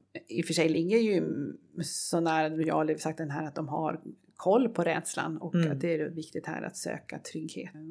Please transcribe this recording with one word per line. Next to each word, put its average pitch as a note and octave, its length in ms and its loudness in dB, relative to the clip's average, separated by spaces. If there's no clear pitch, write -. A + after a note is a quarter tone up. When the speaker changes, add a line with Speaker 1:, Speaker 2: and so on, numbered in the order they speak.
Speaker 1:
i C#3 140 -2
och D#3 40 -2
för E3 80 -2
sig E3 140 6
ligger E3 300 4
ju G#3 240 4
så - 380 -2
nära D#3+ 280 2
den D#3 100 -2
lojale, D#3 360 2
vi D3+ 60 -4
sagt D#3+ 180 -4
den D#3+ 120 -4
här D3+ 160 -4
att C#3+ 80 -10
de D3 140 -4
har D#3 320 -2
koll A3 320 4
på G3 140 0
rädslan D#3+ 560 -2
och E3+ 160 -6
Speaker 2:
Mm. E3 180 4
Speaker 1:
att C#3 80 -2
det E3+ 140 2
är D3+ 140 0
viktigt D#3+ 380 -8
här - 160 -4
att - 140 -8
söka - 420 -8
trygghet. E3 520 -10